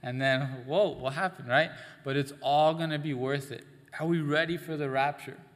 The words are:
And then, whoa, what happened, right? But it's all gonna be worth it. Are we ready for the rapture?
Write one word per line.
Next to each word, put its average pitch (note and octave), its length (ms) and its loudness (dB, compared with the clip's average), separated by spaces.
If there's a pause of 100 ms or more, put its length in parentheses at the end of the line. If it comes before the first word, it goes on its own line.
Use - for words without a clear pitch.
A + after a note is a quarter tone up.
And B2+ 180 -4
then, C3 440 0
whoa, E3+ 240 2
what B2+ 240 -4
happened, E3+ 340 -4
right? D3 240 4 (320)
But C#3 140 0
it's C#3 240 -2
all D3+ 320 4
gonna D#3+ 260 -2
be D3+ 140 -4
worth C3+ 380 -2
it. A#2 140 -12 (320)
Are D#3 80 -4
we E3+ 140 2
ready D#3+ 380 0
for D#3+ 180 -6
the D3 140 -2
rapture? C3+ 480 -2 (180)